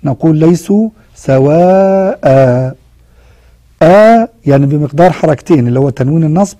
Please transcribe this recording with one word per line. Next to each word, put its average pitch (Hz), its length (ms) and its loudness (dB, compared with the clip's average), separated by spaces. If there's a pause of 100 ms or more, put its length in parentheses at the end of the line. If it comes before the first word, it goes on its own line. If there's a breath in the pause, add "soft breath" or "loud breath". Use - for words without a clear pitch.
نقول: 156 320 -2
ليسوا 175 520 0 (260 soft breath)
سواء. 147 1600 0 (1040)
آ 214 460 4 (180)
يعني 139 200 0
بمقدار 147 460 0
حركتين، 147 560 -2
اللي 123 120 -2
هو 139 100 0
تنوين 143 340 -2
النصب 170 360 -2